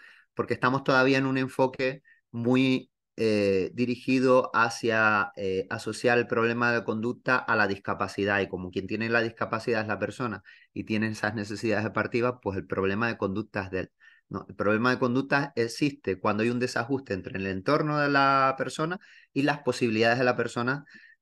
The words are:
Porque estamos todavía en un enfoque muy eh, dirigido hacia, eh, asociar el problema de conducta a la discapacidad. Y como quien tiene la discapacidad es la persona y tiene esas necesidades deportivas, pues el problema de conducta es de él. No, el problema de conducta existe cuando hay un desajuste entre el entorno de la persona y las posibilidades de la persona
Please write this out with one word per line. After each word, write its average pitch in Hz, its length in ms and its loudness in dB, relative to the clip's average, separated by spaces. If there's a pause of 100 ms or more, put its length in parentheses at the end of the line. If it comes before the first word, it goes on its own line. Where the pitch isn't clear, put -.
(340)
Porque 120 200 -4
estamos 131 280 0
todavía 135 360 4
en 135 80 0
un 131 120 0
enfoque 131 640 -2 (300)
muy 127 580 2 (260)
eh, 101 580 2
dirigido 127 800 2
hacia, 110 840 2
eh, 95 340 -2
asociar 110 480 0
el 117 80 0
problema 117 460 2
de 117 120 0
conducta 120 540 -2
a 117 180 0
la 104 100 4
discapacidad. 98 720 -2
Y 95 80 0
como 90 220 -8
quien 95 160 -6
tiene 107 220 -4
la 117 140 2
discapacidad 113 600 -2
es 104 60 -6
la 101 100 -2
persona 104 440 -6 (300)
y 104 120 -10
tiene 110 240 0
esas 107 260 -4
necesidades 107 500 -2
deportivas, 113 580 0
pues 95 160 -4
el 78 80 -8
problema 98 420 -2
de 107 100 -4
conducta 101 460 -4
es 92 60 -10
de 92 100 -2
él. - 120 -10 (360)
No, 101 200 -8
el 98 80 -16
problema 110 340 2
de 120 80 0
conducta 135 580 0
existe 117 640 -2
cuando 107 220 0
hay 120 80 2
un 123 80 -2
desajuste 123 560 -2
entre 92 240 -8
el 95 80 -4
entorno 147 540 -2
de 143 100 0
la 135 480 4
persona 156 400 -4 (340)
y 139 100 0
las 143 180 0
posibilidades 117 580 2
de 131 60 2
la 123 120 2
persona 120 480 -2 (380)